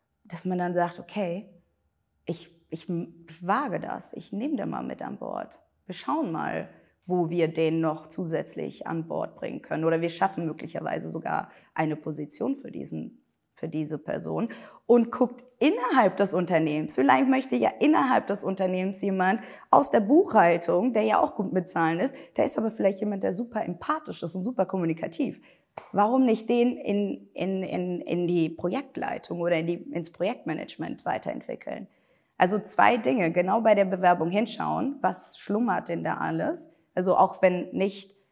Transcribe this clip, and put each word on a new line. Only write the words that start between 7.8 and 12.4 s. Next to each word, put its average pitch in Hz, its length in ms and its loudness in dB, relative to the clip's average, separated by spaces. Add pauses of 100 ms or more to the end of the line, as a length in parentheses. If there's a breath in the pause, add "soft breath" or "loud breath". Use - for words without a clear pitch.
zusätzlich - 800 -6
an 165 200 -6
Bord - 280 -6
bringen - 260 -10
können. 156 240 -4
Oder 165 160 2
wir 165 80 -2
schaffen 170 380 -2
möglicherweise 160 640 -8
sogar - 400 -6 (240 loud breath)
eine 156 200 -2
Position 151 600 -6